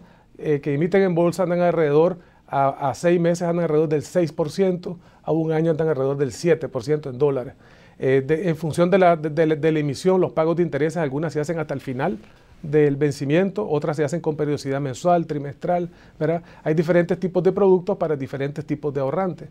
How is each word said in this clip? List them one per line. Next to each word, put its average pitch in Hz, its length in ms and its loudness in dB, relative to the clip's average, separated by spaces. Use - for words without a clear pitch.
eh, 147 220 0
que 143 140 -2
emiten 180 280 2
en 185 140 2
bolsa 170 260 2
andan 175 180 0
alrededor, 165 580 2
a, 139 420 0
a 120 40 -4
seis 175 260 2
meses 170 220 0
andan 170 220 0
alrededor 156 240 2
del 147 140 0
seis 170 280 -2
por 156 200 -4
ciento, 185 480 -2
a 156 80 -2
un 160 180 0
año 160 220 2
andan 160 160 0
alrededor 135 280 0
del 139 140 -2
siete 156 380 0
por 127 160 -6
ciento 147 260 -4
en 123 80 -12
dólares. 139 360 0
Eh, 135 260 2
de, 160 240 0
en 160 60 2
función 170 360 0
de 196 80 4
la, 175 180 6
de, 156 140 -4
de, 156 260 2
de 156 160 0
la 156 80 0
emisión, 180 400 0
los 156 100 0
pagos 165 240 0
de 175 80 0
intereses, 151 360 -2
algunas 151 340 -2
se 151 80 -4
hacen 165 180 -4
hasta 160 160 -6
el 131 60 -6
final 147 380 -4
del 147 340 2
vencimiento, 151 720 0
otras 151 280 -2
se 156 80 0
hacen 165 160 -2
con 151 160 -4
periodicidad 143 440 -2
mensual, 165 460 0
trimestral, 165 640 -4
¿verdad? 160 240 -2
Hay 156 120 0
diferentes 175 440 2
tipos 180 240 -2
de 185 100 4
productos 185 440 2
para 156 200 -2
diferentes 139 480 -6
tipos 147 300 -4
de 139 60 -2
ahorrantes. 156 500 -4